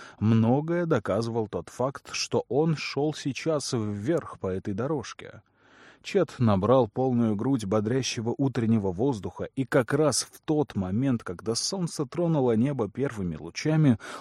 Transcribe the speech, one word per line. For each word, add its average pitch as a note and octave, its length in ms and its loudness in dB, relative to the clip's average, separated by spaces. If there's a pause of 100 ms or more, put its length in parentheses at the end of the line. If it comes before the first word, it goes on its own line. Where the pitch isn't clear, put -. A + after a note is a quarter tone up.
(200)
многое C3+ 680 2
доказывал A2+ 600 0
тот F2 220 -8
факт, - 420 -6
что - 380 -2
он D#3 260 2
шел C#3+ 380 -4
сейчас D3 600 -4
вверх G#2+ 680 -2
по G2+ 80 -4
этой F#2+ 260 -4
дорожке. B2+ 720 -8 (600)
Чет - 320 0
набрал A2 500 6
полную A#2+ 480 0
грудь A#2 300 0
бодрящего A2 720 -2
утреннего A2+ 540 2
воздуха, G2+ 540 -4 (100)
и C3+ 100 -2
как - 260 2
раз D3 300 2
в - 240 -14
тот D3+ 300 0
момент, A2 480 0
когда F#2 320 -6
солнце E3 500 -4
тронуло C#3+ 500 2
небо B2 320 2
первыми G#2 500 -4
лучами, C#3+ 600 2 (240)